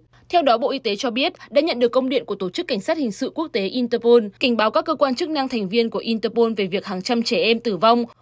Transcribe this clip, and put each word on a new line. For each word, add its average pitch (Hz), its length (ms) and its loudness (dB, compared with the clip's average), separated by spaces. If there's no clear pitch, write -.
Theo 349 120 4
đó, 254 160 6
Bộ 254 140 0
Y 269 80 -4
tế 202 160 -4
cho 247 160 -4
biết 277 220 -2
đã 240 120 4
nhận 302 180 0
được 240 120 2
công 262 180 0
điện 247 160 -2
của 202 100 -6
Tổ 185 140 -6
chức 349 180 -8
Cảnh 220 120 -2
sát 320 180 -2
Hình 254 140 -2
sự - 240 -6
Quốc 320 160 -4
tế 208 160 -2
Interpol, 233 560 2
cảnh 240 180 0
báo 214 140 2
các 311 140 0
cơ 320 100 0
quan 269 200 2
chức 320 140 -4
năng 269 200 -2
thành 220 200 -4
viên 233 200 0
của 220 100 -4
Interpol 226 580 0
về 202 80 0
việc 185 200 -4
hàng 185 160 -6
trăm 233 220 0
trẻ 233 140 -2
em 220 220 2
tử 220 180 -4
vong 233 280 4